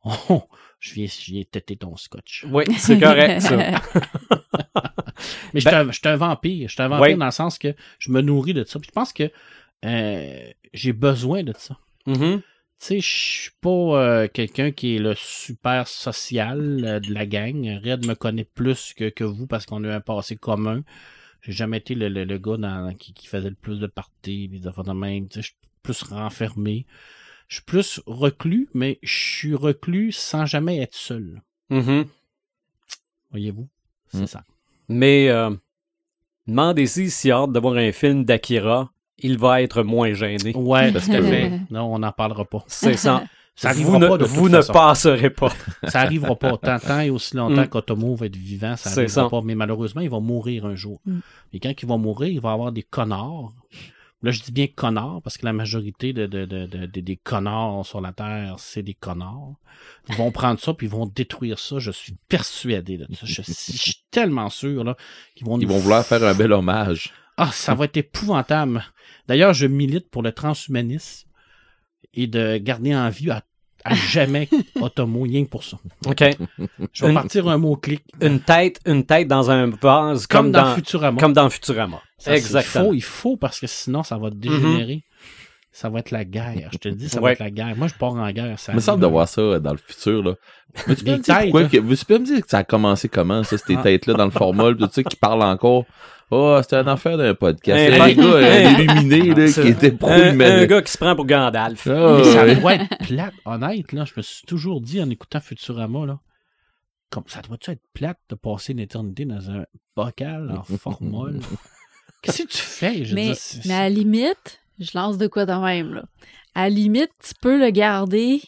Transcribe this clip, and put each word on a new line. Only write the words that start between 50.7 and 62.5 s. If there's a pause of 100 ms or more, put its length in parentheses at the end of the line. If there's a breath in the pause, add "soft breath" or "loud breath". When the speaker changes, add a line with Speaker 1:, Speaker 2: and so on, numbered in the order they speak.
Speaker 1:
jour.
Speaker 3:
Mm. (340 loud breath)
Speaker 1:
Et
quand (100)
il
va
mourir,
il
va
y
avoir
des
connards. (680 soft breath)
Là,
je
dis
bien
connards,
parce
que
la
majorité
de,
de,
de,
de,
de,
des
connards
sur
la
Terre,
c'est
des
connards. (560 soft breath)
Ils
vont
prendre
ça
puis
ils
vont
détruire
ça.
Je
suis (120)
persuadé